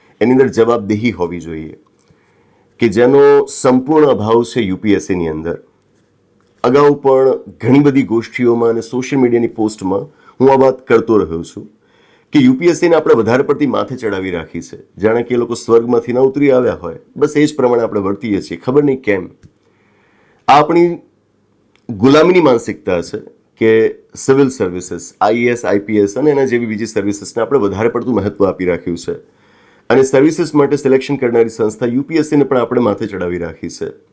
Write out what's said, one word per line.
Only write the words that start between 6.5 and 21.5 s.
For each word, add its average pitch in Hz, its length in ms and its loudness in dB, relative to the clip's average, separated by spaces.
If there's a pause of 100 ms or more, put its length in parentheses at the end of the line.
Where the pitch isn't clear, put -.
અગાઉ 143 380 4
પણ 131 380 2 (220)
ઘણી 123 180 4
બધી 139 240 2
ગોષ્ઠીઓમાં 117 640 -2
અને 113 120 -2
સોશિયલ 127 400 -4
મીડિયાની 120 260 2
પોસ્ટમાં 107 560 -4 (360)
હું 135 120 4
આ 135 40 4
વાત 131 220 2 (100)
કરતો 113 300 2
રહ્યો 82 260 -4
છું - 200 -16 (680)
કે 147 60 4
યુ 127 200 4
પી 170 60 -2
એસ 165 140 2
સીને 170 160 2
આપણે 156 180 4
વધારે 120 300 2
પડતી 143 220 -2
માથે 104 300 -4
ચડાવી 95 360 -6
રાખી 82 300 -8
છે, 82 160 -18 (200)
જાણે 110 260 0
કે 123 120 -6
એ - 20 0
લોકો 120 160 -2
સ્વર્ગમાંથી 117 600 0
ન 123 60 0
ઉતરી 135 320 2
આવ્યા 123 220 2
હોય. 82 260 -12 (180)
બસ 151 200 -2
એ 151 80 2
જ 151 100 -2
પ્રમાણે 120 280 0
આપણે 104 160 -4
વર્તીએ 98 420 -4
છીએ, 87 160 -12
ખબર 143 260 0
નહીં 135 180 0
કેમ. 95 240 -2 (1200)
આ 139 120 6
આપણી 170 420 0 (880)